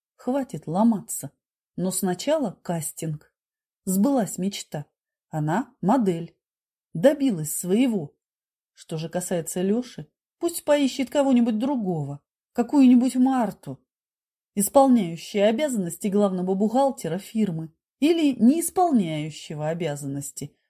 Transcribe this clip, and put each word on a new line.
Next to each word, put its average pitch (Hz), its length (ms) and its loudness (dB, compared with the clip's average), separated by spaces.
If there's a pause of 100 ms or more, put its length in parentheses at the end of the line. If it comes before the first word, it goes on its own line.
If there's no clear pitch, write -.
(160)
Хватит 254 500 -6
ломаться. 190 680 -2 (440)
Но 180 140 -4
сначала 196 720 -4
кастинг. 160 680 -8 (520)
Сбылась 202 520 0
мечта. 180 480 -8 (460)
Она 156 500 -4
модель. 185 560 0 (560)
Добилась 226 600 2
своего. 202 600 0 (600)
Что - 240 -14
же 160 100 -8
касается 175 540 -4
Лёши, 208 480 -4 (280)
пусть 339 260 -6
поищет 277 460 0
кого-нибудь 240 480 2
другого, 185 600 -4 (320)
какую-нибудь 247 640 4
Марту, 247 680 -2 (680)
исполняющую 208 960 2
обязанности 226 600 -2
главного 190 460 0
бухгалтера 214 640 0
фирмы, 170 540 -4 (280)
или 311 320 2
не 262 280 4
исполняющего 160 1080 -2
обязанности, 143 880 -6 (140)